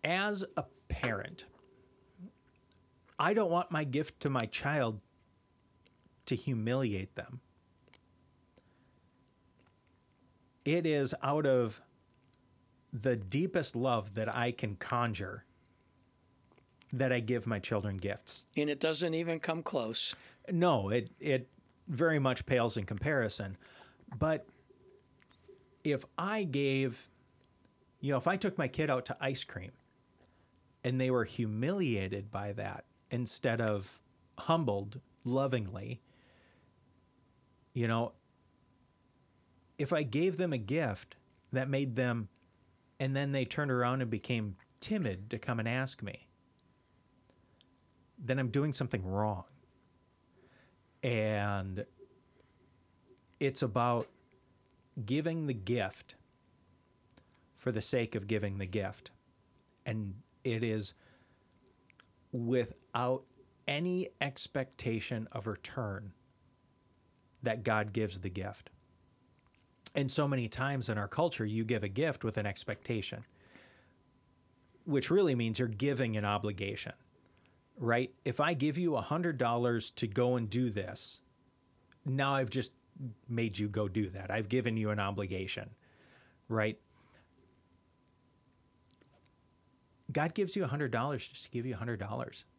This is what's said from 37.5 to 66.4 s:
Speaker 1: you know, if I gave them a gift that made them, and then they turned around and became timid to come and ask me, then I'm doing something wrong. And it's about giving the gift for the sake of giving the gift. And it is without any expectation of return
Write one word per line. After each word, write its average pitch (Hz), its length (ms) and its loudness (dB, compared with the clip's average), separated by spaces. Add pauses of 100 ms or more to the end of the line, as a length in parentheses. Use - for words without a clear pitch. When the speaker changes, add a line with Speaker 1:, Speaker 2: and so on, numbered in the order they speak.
Speaker 1:
you 117 120 2
know, 113 260 2 (1600)
if 147 160 0
I 156 120 4
gave 151 340 2
them 170 160 2
a 127 40 0
gift 113 580 -2 (360)
that 131 160 0
made 139 280 0
them, 120 320 2 (720)
and 135 160 0
then 139 180 0
they 135 120 2
turned 143 260 -2
around 123 320 4
and 117 80 -2
became 107 460 -2 (240)
timid 110 500 -2
to 117 80 -4
come 117 220 -2
and 110 80 -2
ask 131 340 -2
me, 101 240 -10 (1900)
then 131 220 0
I'm 127 80 0
doing 139 240 2
something 117 340 -2
wrong. 101 380 0 (1600)
And 104 800 0 (1500)
it's 139 240 0
about 120 460 2 (960)
giving 156 400 0
the 135 80 0
gift 104 600 -2 (1400)
for - 160 -2
the 110 100 0
sake 117 360 0
of 101 100 -4
giving 101 320 0
the 95 80 -4
gift. 95 460 -4 (760)
And 107 280 -4 (280)
it 113 220 0
is 110 300 -2 (1400)
without 123 880 0 (460)
any 180 400 0 (120)
expectation 120 1120 -4
of 107 160 -6
return 101 640 -6 (1300)